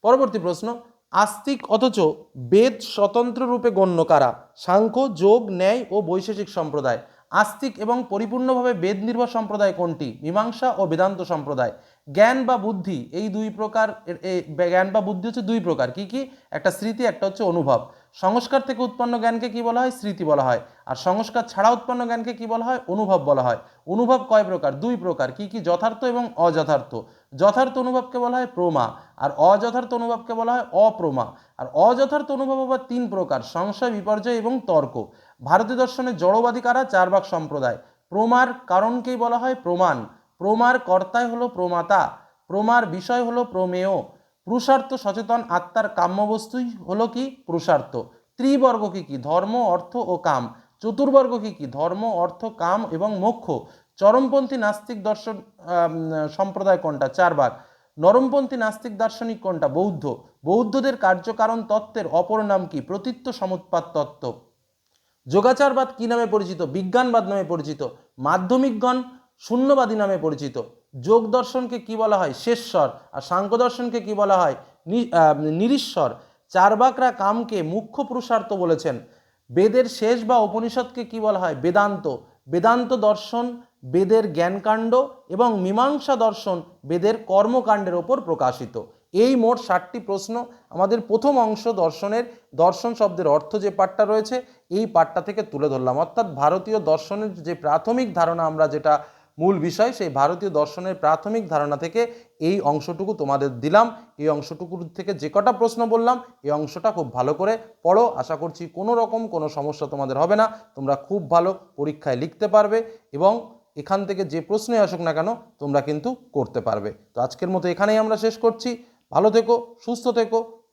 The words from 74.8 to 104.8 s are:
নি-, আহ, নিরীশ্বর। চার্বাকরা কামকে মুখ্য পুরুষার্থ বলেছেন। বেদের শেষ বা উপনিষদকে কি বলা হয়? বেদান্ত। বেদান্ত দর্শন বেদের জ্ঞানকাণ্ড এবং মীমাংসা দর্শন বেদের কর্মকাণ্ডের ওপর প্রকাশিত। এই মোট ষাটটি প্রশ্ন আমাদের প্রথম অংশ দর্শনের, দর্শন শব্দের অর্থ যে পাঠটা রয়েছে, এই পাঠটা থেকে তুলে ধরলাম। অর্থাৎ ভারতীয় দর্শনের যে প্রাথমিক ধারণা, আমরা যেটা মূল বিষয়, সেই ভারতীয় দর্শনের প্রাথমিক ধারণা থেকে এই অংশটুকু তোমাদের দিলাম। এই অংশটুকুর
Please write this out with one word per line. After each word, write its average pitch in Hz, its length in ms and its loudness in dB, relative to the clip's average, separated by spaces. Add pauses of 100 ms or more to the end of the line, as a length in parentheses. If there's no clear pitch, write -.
নি-, 226 280 -2
আহ, 156 220 6
নিরীশ্বর। 160 760 0 (360)
চার্বাকরা 226 640 4
কামকে 214 520 -2
মুখ্য 214 400 -4
পুরুষার্থ 240 500 -2
বলেছেন। 165 460 -2 (520)
বেদের 214 340 4
শেষ 226 380 -2
বা 240 160 4
উপনিষদকে 226 640 -2
কি 226 160 -10
বলা 214 200 0
হয়? 170 160 -2
বেদান্ত। 175 640 0 (300)
বেদান্ত 226 460 2
দর্শন 233 680 -2 (220)
বেদের 185 500 2
জ্ঞানকাণ্ড 214 600 0 (340)
এবং 214 320 2
মীমাংসা 262 540 0
দর্শন 214 460 0 (240)
বেদের 190 380 0
কর্মকাণ্ডের 208 720 2
ওপর 226 260 0
প্রকাশিত। 127 600 -2 (300)
এই 240 240 4
মোট 240 240 2
ষাটটি 185 400 -2
প্রশ্ন 202 460 -6 (240)
আমাদের 196 320 2
প্রথম 226 380 2
অংশ 220 280 0
দর্শনের, 202 560 0 (320)
দর্শন 185 400 2
শব্দের 180 320 0
অর্থ 147 280 0
যে 202 140 -2
পাঠটা 196 360 2
রয়েছে, 214 360 0 (280)
এই 208 160 0
পাঠটা 175 360 2
থেকে 202 220 -6
তুলে 147 260 -2
ধরলাম। 127 300 0
অর্থাৎ 170 360 -2
ভারতীয় 185 440 0
দর্শনের 180 540 -2
যে 170 220 -8
প্রাথমিক 185 580 0
ধারণা, 170 320 0
আমরা 156 220 2
যেটা 147 360 0 (360)
মূল 180 200 2
বিষয়, 175 320 0
সেই 196 180 -4
ভারতীয় 165 420 0
দর্শনের 151 440 -2
প্রাথমিক 185 540 0
ধারণা 147 280 0
থেকে 220 360 -4 (260)
এই 180 220 0
অংশটুকু 160 520 -4
তোমাদের 139 460 -2
দিলাম। 208 360 2 (220)
এই 151 120 -2
অংশটুকুর 165 640 -8